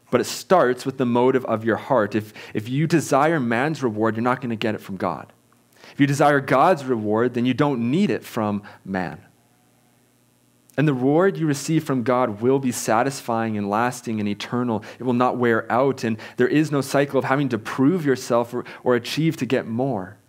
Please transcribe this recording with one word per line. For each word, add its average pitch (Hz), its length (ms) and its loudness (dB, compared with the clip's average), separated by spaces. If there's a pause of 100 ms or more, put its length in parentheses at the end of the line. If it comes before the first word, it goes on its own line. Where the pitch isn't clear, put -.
(100)
But 120 100 4
it 107 40 0
starts 127 600 2
with 135 140 -4
the 131 80 2
motive 123 380 4
of 110 200 -2
your 110 120 2
heart. 110 400 0
If, 107 180 -6 (200)
if 113 140 -6
you 147 200 0
desire 151 500 2
man's 131 460 -2
reward, 110 320 0
you're 117 80 -2
not 123 160 0
gonna 117 160 -6
get 107 180 -4
it - 60 -8
from 98 160 -10
God. 87 360 -6 (600)
If - 80 -2
you 139 80 4
desire 143 320 4
God's 143 440 4
reward, 117 500 0
then 123 120 0
you 127 80 0
don't 127 380 0
need 190 180 2
it 107 140 -4
from 104 400 -2 (200)
man. 90 360 -6 (1600)
And 147 120 2
the 139 60 0
reward 151 420 2
you 160 100 -2
receive 156 380 -2
from 135 180 -2
God 123 380 0
will 131 180 4
be 131 140 -2
satisfying 113 840 -2
and 101 140 -2
lasting 117 480 -2
and 104 100 -2
eternal. 113 540 -4 (160)
It 123 60 -12
will 127 80 0
not 123 240 2
wear 120 340 0
out, 127 320 0
and 113 140 -2 (200)
there 123 120 4
is 151 240 2
no 143 80 0
cycle 139 360 0
of 135 100 0
having 135 240 0
to 117 80 -2
prove 147 460 0
yourself 120 480 0
or, 120 120 -6 (180)
or 123 140 2
achieve 151 400 -2
to 135 100 -4
get 120 220 -2
more. 113 500 -6 (120)